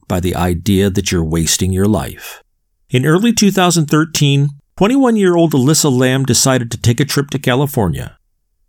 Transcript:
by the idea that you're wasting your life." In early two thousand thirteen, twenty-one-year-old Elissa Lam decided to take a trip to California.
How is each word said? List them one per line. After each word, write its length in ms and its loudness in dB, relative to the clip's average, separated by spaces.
by 120 -2
the 160 -4
idea 540 0
that 220 -4
you're 120 0
wasting 480 -2
your 160 0
life." 560 -6
In 160 0
early 280 2
two 180 2
thousand 360 0
thirteen, 600 0
twenty-one-year-old 760 2
Elissa 360 2
Lam 360 0
decided 460 0
to 60 -8
take 220 0
a 60 0
trip 260 -4
to 80 -6
California. 800 -2